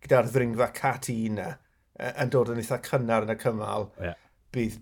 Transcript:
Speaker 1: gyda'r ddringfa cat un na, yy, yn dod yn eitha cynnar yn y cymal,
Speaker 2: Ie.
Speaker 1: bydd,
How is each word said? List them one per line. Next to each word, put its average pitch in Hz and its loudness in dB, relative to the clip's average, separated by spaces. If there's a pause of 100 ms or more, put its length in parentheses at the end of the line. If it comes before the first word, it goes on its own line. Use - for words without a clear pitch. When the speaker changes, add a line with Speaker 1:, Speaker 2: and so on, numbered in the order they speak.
Speaker 1:
gyda'r 120 4
ddringfa 120 2
cat 131 -4
un 113 -2
na, - -6 (480)
yy, 123 -6 (100)
yn 123 -2
dod 120 4
yn 117 -4
eitha 120 -2
cynnar 113 2
yn 113 0
y 110 -8
cymal, 107 -2 (100)
Speaker 2:
Ie. 90 -6 (420)
Speaker 1:
bydd, 113 0